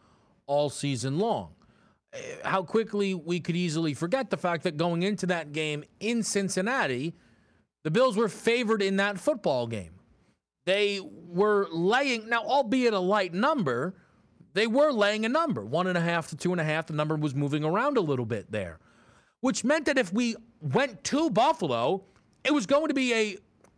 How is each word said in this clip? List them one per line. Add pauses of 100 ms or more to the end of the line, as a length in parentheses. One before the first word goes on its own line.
(460)
all
season
long. (580)
Eh, (240)
how
quickly
we
could
easily
forget
the
fact
that
going
into
that
game (160)
in
Cincinnati, (680)
the
Bills
were
favored
in
that
football
game. (680)
They
were
laying,
now,
albeit
a
light
number, (580)
they
were
laying
a
number,
one
and
a
half
to
two
and
a
half.
The
number
was
moving
around
a
little
bit
there, (640)
which
meant
that
if
we (260)
went
to
Buffalo, (400)
it
was
going
to
be
a (400)